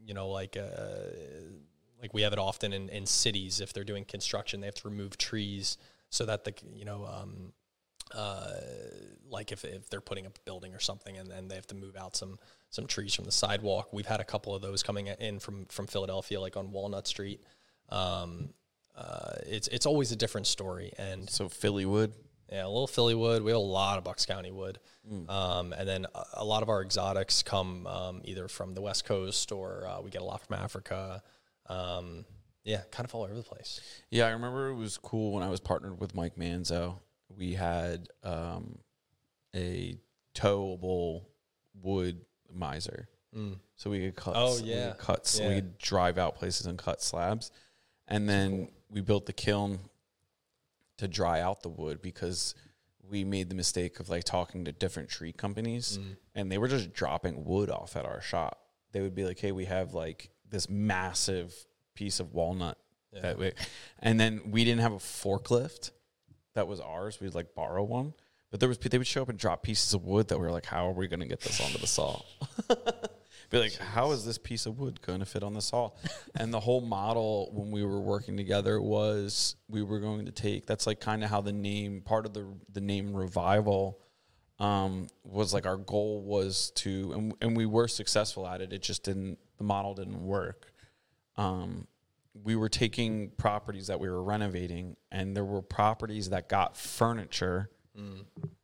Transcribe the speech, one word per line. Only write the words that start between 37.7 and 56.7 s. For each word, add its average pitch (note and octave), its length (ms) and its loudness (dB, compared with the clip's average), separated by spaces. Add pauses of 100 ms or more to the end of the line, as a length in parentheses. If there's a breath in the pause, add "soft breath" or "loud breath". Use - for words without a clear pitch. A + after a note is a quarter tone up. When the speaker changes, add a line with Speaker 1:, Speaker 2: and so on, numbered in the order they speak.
Speaker 2:
um, F2 560 -6 (760)
a F2+ 420 -4 (380)
towable F#2 920 2 (580)
wood F2+ 380 0 (320)
miser. E2+ 560 -6 (280)
Speaker 1:
Mm. G#2 200 -6 (180)
Speaker 2:
So - 160 -4
we G2 100 0
could F#2 160 -2
cut F2+ 200 -2
Speaker 1:
Oh, B2 180 6
Speaker 2:
s-, A#2 80 0
we A2 80 -4
Speaker 1:
yeah. A#2+ 200 0
Speaker 2:
could - 80 -10
cut - 240 2
s-, - 180 4
Speaker 1:
Yeah. G#2 80 4
Speaker 2:
we G2+ 80 6
could F#2 220 -2
drive F2+ 400 4
out F2 180 4
places F2+ 300 -2
and F2+ 120 -4
cut - 240 -2
slabs. F#2 480 0 (560 soft breath)
And G#2 220 2
then G2 380 4
Speaker 1:
Cool. - 40 -14 (200)
Speaker 2:
we G#2 100 -4
built G2+ 260 4
the - 60 -4
kiln G2+ 480 2 (1200)
to G2+ 100 -2
dry E2+ 320 4
out F#2 220 0
the F2 60 -6
wood D#2 320 -4
because F2+ 540 -4 (540 soft breath)
we G2+ 160 -2
made F#2+ 240 0
the F#2 60 -4
mistake F2+ 460 0
of, E2+ 80 -8
like, E2+ 160 -2
talking F2+ 400 0
to D2+ 80 -6
different - 360 -4
tree E2 240 -8
companies, A2 640 -4
Speaker 1:
Mm. F#2+ 180 -10 (180)
Speaker 2:
and G2+ 180 -2
they G2 60 2
were A#2 100 4
just B2 240 2